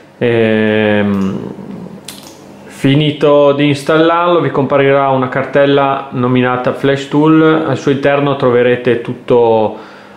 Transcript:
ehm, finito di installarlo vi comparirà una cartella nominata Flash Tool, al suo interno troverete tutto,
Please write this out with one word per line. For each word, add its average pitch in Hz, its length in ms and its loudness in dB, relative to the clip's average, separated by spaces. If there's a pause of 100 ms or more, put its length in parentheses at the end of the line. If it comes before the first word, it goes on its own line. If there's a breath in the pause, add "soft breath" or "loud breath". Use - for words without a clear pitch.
(180 loud breath)
ehm, 107 1400 0 (1120)
finito 147 840 2
di 147 160 0
installarlo 170 720 0
vi 139 100 -2
comparirà 139 580 0
una 131 220 -2
cartella 139 800 0
nominata 127 640 0
Flash 139 340 -2
Tool, 156 580 2
al 131 120 -2
suo - 120 -2
interno 143 460 0
troverete 123 640 0
tutto, 117 800 0 (380 loud breath)